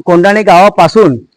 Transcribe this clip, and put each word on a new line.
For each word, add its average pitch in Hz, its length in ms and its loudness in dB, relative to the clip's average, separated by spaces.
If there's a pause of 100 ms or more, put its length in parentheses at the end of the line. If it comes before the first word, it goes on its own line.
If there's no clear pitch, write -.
कोंढाणे 196 380 0
गावापासून 185 760 0 (200)